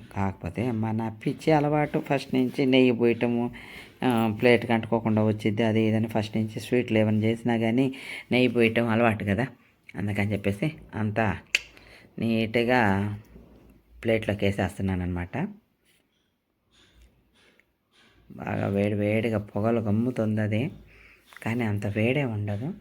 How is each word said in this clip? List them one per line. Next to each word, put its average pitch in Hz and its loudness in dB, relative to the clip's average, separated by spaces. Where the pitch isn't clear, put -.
కాకపోతే 98 -4
మన 113 -2
పిచ్చి 139 -4
అలవాటు 147 2
ఫస్ట్ 139 -4
నుంచి 131 0
నెయ్యి 127 6
పోయటము, 117 0
ఆ, 127 2
ప్లేట్కి 120 4
అంటుకోకుండా 113 0
వచ్చిద్ది 107 0
అది 110 2
ఇదని. 110 0
ఫస్ట్ 107 -2
నుంచి 110 -4
స్వీట్లు 117 0
ఏమైనా 107 2
చేసినా 113 0
కానీ 117 2
నెయ్యి 123 4
పోయటం 117 2
అలవాటు 110 2
కదా, 101 0
అందుకని 104 -2
చెప్పేసి 101 -2
అంతా 110 -2
నీట్‌గా 113 2
ప్లేట్లోకి 107 -2
వేసేస్తున్నాను 95 -2
అనమాట. 90 -6
బాగా 107 -4
వేడి 104 0
వేడిగా 107 0
పొగలు 113 0
గమ్ముతుంది 110 0
అది, 107 0
కానీ 117 -4
అంత 104 -2
వేడే 113 0
ఉండదు. 104 -4